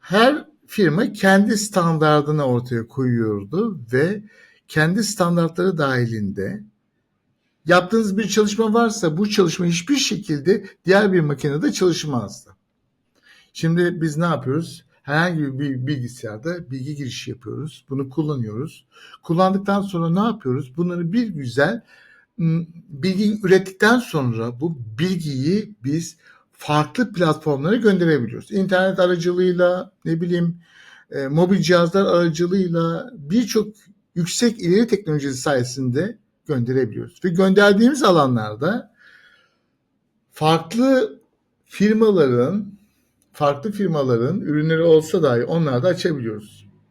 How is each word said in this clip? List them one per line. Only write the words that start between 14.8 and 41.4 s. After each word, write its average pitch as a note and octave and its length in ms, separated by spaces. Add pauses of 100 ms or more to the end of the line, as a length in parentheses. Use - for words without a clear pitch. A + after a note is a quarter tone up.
Herhangi D3+ 560
bir C3+ 280
bilgisayarda B2 840
bilgi C3+ 260
girişi B2+ 340
yapıyoruz. A#2+ 600
Bunu C3+ 200
kullanıyoruz. C3+ 760 (360)
Kullandıktan G3 600
sonra F3 280
ne G3 160
yapıyoruz? C3 500
Bunları F3 360
bir A#3 160
güzel, C#3 540 (560)
m, E3 280 (220)
bilgi F#3+ 540
ürettikten G3 560
sonra A#2+ 640
bu D#3+ 180 (200)
bilgiyi D#3+ 760 (100)
biz D3+ 320 (360)
farklı D3+ 600
platformlara D#3 640
gönderebiliyoruz. E3+ 760
İnternet F#3+ 460
aracılığıyla, F3+ 920 (120)
ne E3 160
bileyim, F3 400 (500)
e, C#3 160
mobil F3 340
cihazlar E3+ 440
aracılığıyla E3+ 1120
birçok G#3 520 (460)
yüksek A3+ 460
ileri F#3+ 260
teknolojisi D3 500
sayesinde C3+ 840 (280)
gönderebiliyoruz. A#2+ 800
Ve F#3 40
gönderdiğimiz G3+ 760
alanlarda C3+ 880 (1400)
farklı A3 880 (460)